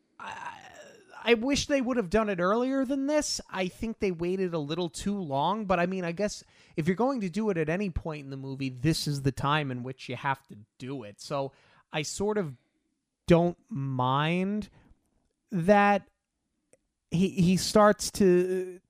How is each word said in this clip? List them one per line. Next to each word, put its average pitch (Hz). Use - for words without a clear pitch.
I, -
I 233
wish 254
they 285
would 240
have 185
done 208
it 180
earlier 247
than 269
this. 302
I 185
think 220
they 196
waited 175
a 170
little 160
too 202
long, 170
but 185
I 175
mean, 190
I 170
guess 196
if 156
you're 180
going 254
to 196
do 208
it 180
at 156
any 185
point 151
in 139
the 139
movie, 135
this 127
is 143
the 135
time 143
in 123
which 127
you 123
have 135
to -
do 131
it. 104
So 139
I 156
sort 208
of 156
don't 175
mind 151
that 202
he, 185
he 180
starts 208
to, 185